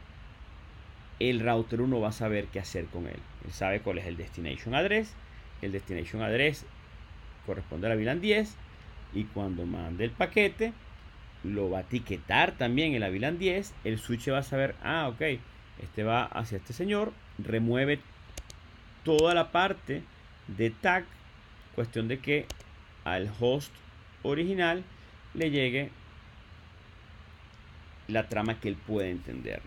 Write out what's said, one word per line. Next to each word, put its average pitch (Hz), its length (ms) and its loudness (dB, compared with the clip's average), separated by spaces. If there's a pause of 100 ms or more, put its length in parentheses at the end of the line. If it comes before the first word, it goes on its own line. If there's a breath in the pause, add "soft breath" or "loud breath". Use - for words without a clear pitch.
(1200)
el 123 200 4
router 113 420 2
uno 127 200 4
va 107 80 4
a - 20 -2
saber 107 360 0
qué - 120 -6
hacer 92 280 -4
con 87 200 -6
él. 50 120 -8 (260)
Él 85 60 -8
sabe 95 280 2
cuál 98 200 -2
es 95 60 -6
el 85 120 -4
destination 82 580 -4
address. 208 400 2 (460 loud breath)
El 98 100 -2
destination 95 500 -4
address 127 440 4 (800)
corresponde 87 420 -2
a 113 40 4
la 113 40 4
vilan 120 240 2
diez. 214 380 4 (560 loud breath)
Y 107 100 0
cuando 92 420 -2
mande 87 380 -2
el 117 80 0
paquete, 208 600 2 (720)
lo 98 260 0
va 92 100 0
a - 20 -4
etiquetar 113 680 2
también 139 420 2
en 120 60 2
la 101 100 2
vilan 127 300 0
diez. 190 340 0 (100)
El 110 140 0
switch 117 320 -2
va 135 100 4
a 139 40 0
saber, 135 400 0
"Ah, 156 240 2
ok, 127 320 0 (420)
este 104 220 -4
va 117 220 6
hacia 110 320 -4
este - 160 -8
señor". 208 400 0 (260)
Remueve 120 600 4 (1040)
toda 160 300 8
la 165 180 4
parte 175 520 2 (440)
de 110 220 4
tag. 180 360 4 (680)
Cuestión 113 320 0
de 131 120 0
que 143 260 2 (580)
al 95 360 0
host 131 340 4 (480)
original 170 600 4 (500 loud breath)
le 160 160 2
llegue 135 420 2 (2250)
la 107 200 2
trama 110 320 2
que 110 100 0
él 101 60 0
puede 101 360 0
entender, 60 560 -4